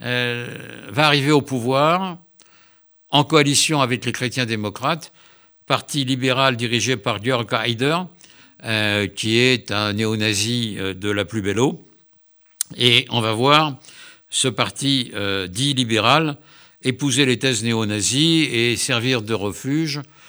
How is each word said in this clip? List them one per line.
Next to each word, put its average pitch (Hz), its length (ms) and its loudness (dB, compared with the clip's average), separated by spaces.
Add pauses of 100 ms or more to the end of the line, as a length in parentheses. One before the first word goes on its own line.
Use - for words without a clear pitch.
euh, 120 460 -4 (420)
va 131 160 2
arriver 143 260 4
au 143 100 8
pouvoir 151 760 0 (920)
en 143 140 6
coalition 147 580 2
avec 123 240 -2
les 120 60 -2
chrétiens 127 360 -4
démocrates, 113 640 -4 (540)
parti 139 360 -2
libéral 131 540 2
dirigé 117 400 0
par 104 260 -4
Jörg 120 300 -2
Haider, 120 440 0 (640)
euh, 104 440 0
qui 110 300 -2
est 123 340 2
un 104 220 -2
néo-nazi, 107 840 -2
euh, 95 140 -4
de 98 160 -6
la 101 160 -2
plus 110 160 -6
belle 101 180 -2
eau. 151 280 0 (880)
Et 123 340 4
on 117 120 0
va 110 120 0
voir 143 440 4 (520)
ce - 180 -2
parti, 127 640 -2
euh, 98 340 -4
dit 123 260 -4
libéral 127 640 2 (440)
épouser 131 440 0
les 127 120 2
thèses 123 260 -2
néo-nazies 117 800 0
et 120 340 0
servir 123 440 -2
de 107 140 -4
refuge, 139 640 -4 (280)